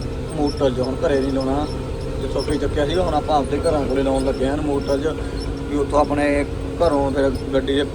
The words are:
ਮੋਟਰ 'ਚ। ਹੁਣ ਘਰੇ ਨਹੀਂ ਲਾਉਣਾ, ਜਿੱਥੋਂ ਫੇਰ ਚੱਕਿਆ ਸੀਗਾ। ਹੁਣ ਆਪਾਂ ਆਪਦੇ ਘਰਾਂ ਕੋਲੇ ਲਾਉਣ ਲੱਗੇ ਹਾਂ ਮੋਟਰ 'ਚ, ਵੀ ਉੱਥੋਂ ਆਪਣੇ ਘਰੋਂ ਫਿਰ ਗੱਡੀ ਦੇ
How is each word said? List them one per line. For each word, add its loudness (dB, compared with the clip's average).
ਮੋਟਰ 0
'ਚ। 0
ਹੁਣ -2
ਘਰੇ 2
ਨਹੀਂ 0
ਲਾਉਣਾ, 0
ਜਿੱਥੋਂ -2
ਫੇਰ 0
ਚੱਕਿਆ 0
ਸੀਗਾ। 0
ਹੁਣ 0
ਆਪਾਂ 2
ਆਪਦੇ 0
ਘਰਾਂ 2
ਕੋਲੇ 2
ਲਾਉਣ 2
ਲੱਗੇ 0
ਹਾਂ 0
ਮੋਟਰ 0
'ਚ, -2
ਵੀ -2
ਉੱਥੋਂ 2
ਆਪਣੇ 2
ਘਰੋਂ 2
ਫਿਰ 2
ਗੱਡੀ 2
ਦੇ 2